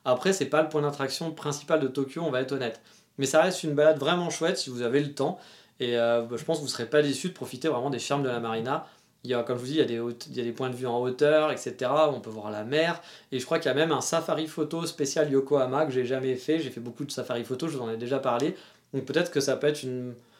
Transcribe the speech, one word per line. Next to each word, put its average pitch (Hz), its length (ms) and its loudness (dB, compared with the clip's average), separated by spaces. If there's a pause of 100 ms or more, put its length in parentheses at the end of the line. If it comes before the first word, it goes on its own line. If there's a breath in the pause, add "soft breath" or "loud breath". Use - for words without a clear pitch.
Après, 156 260 4
c'est 170 140 0
pas 151 160 4
le 156 80 2
point 151 120 0
d'attraction 143 500 -4
principal 151 500 -2
de 135 60 0
Tokyo, 139 340 -4
on 156 100 -2
va 127 80 0
être 131 140 -4
honnête. 127 260 -4 (380 soft breath)
Mais 139 80 0
ça 156 160 6
reste 180 220 2
une 151 100 0
balade 151 260 6
vraiment 170 300 2
chouette 170 280 0
si - 120 -6
vous 123 120 -6
avez 123 200 4
le 143 120 -2
temps, 156 240 -2 (440 loud breath)
et, 120 160 0
euh, 117 260 4 (140)
je - 80 -8
pense 160 140 0
que 143 40 -8
vous 127 60 -6
serez 120 160 -4
pas 151 160 4
déçus 143 260 0
de 170 60 -6
profiter 131 340 -6
vraiment 135 220 0
des 123 100 -2
charmes 143 240 0
de 131 60 0
la 117 100 -2
marina. 117 480 -2 (360 loud breath)
Il 123 60 -10
y 123 60 0
a, 120 80 0
comme 120 140 -2
je 120 40 -8
vous 127 60 -8
dis, 143 60 -4
il 160 60 2
y - 20 8
a 123 40 6
des 117 140 -2
haute-, 120 320 -6
il 123 60 -8
y - 20 -6
a 117 40 -2
des 117 100 -2
points 131 160 -4
de 123 60 -6
vue 127 120 -6
en 120 120 0
hauteur, 147 520 4
et 123 60 -4
cetera, 135 520 2
où 135 60 -2
on 113 60 -8
peut 110 80 -12
voir 107 200 -8
la 107 140 -6
mer, 160 380 0 (320 loud breath)
et 127 60 -2
je 127 60 -6
crois 165 140 2
qu'il - 80 -2
y - 40 2
a - 40 2
même 160 160 4
un 131 100 0
safari 160 460 -2
photo 165 380 -4
spécial 151 440 0
Yokohama 135 560 2
que 139 60 -2
j'ai 127 140 2
jamais 131 300 0
fait. 156 240 0
J'ai 135 100 -4
fait 120 100 -12
beaucoup 120 240 -10
de 139 80 -8
safari 120 320 -4
photo, 131 240 -4
je 147 100 -4
vous 123 60 -4
en 113 80 -4
ai 113 60 -4
déjà 123 200 -2
parlé, 131 380 0 (380 loud breath)
donc 131 100 -4
peut-être 170 260 0
que 139 120 0
ça 131 160 0
peut 147 100 2
être 147 160 0
une, 123 320 -6 (240 soft breath)